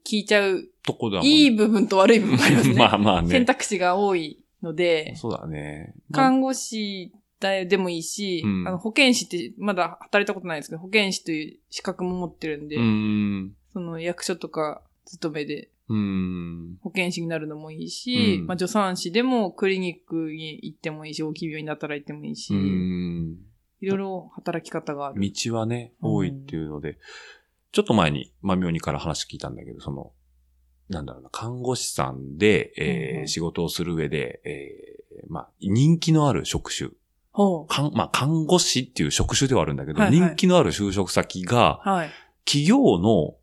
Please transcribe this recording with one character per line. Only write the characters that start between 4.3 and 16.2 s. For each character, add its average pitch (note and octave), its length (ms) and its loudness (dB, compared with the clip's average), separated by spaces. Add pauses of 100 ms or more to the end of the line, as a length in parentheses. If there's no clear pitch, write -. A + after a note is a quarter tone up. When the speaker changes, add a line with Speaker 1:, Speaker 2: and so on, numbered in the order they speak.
Speaker 1:
の E3 120 -8
で。 D#3+ 420 2
Speaker 2:
そ A#2 140 -6
う - 20 -2
だ - 160 -6
ね。 D2+ 460 -10 (160)
ま - 100 -2
あ、 C4+ 40 6
Speaker 1:
看 C4 180 4
護 C4 120 0
師 G#3 600 -6 (260)
だ G3 180 0
よ、 F#3 80 -4
で F#3 120 2
も F#3 120 0
い E3+ 100 -4
い E3 40 -10
し、 F#3 420 -4
Speaker 2:
う - 20 2 (160)
ん。 - 40 -4
Speaker 1:
あ F#3 40 -4
の、 F3+ 60 -4
保 G#3+ 140 -6
健 C4 220 4
師 F#3 120 -2
っ - 20 -20
て F3 300 -8
ま G3+ 160 -2
だ F3 280 -2
働 G3+ 220 0
い G#3 40 -2
た G#3 60 -4
こ F#3 80 -8
と F3+ 60 -10
な E3 80 -4
い D3 40 -6
で C#3 40 -12
す - 60 -18
け E3 60 -10
ど、 D#3+ 60 -10
保 F#3 80 -16
健 G3 240 2
師 - 100 -8
と F3 80 -6
い D3+ 240 -6
う - 40 -20 (100)
資 - 140 -12
格 F#3 200 -6
も F3+ 140 -2
持 F3+ 100 -6
っ D#3 80 -12
て E3 120 -10
る D3+ 100 -6
ん D3 100 -14
で、 D3 80 -8
Speaker 2:
う B2+ 60 0
ん。 G#2 720 0 (180)
Speaker 1:
そ F#3+ 80 -8
の E3+ 200 -8
役 E3+ 240 -4
所 F#3 120 -4
と E3+ 140 -12
か D#3 320 -6 (240)
勤 E3 280 -8
め D3+ 120 -6
で、 D3 240 -10 (200)
Speaker 2:
う A2+ 80 0
ん。 F2+ 840 -4